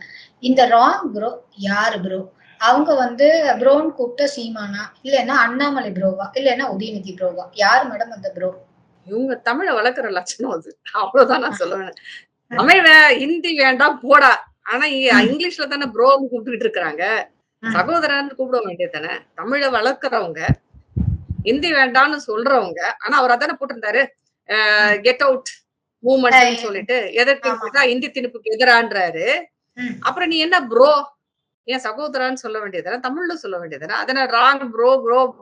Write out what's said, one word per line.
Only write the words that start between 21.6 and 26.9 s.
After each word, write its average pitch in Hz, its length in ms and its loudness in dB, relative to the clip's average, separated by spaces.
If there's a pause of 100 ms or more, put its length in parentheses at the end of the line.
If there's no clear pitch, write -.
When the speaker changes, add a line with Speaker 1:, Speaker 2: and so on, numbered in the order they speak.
Speaker 2:
வேண்டாம்னு 269 440 2 (100)
சொல்றவங்க, 220 520 -2 (260)
ஆனா 269 120 0
அவர் 254 140 2
அதானே 277 220 0
போட்டிருந்தாரு, 240 520 -4 (480)
ஆ, 214 380 2
Speaker 1:
ம். 202 100 0
Speaker 2:
"கெட் 247 200 2
அவுட் 262 260 0 (560)
மூவ்மெண்ட்னு" 247 520 4
Speaker 1:
ஆ, - 0 -
Speaker 2:
சொல்லிட்டு. 220 580 -4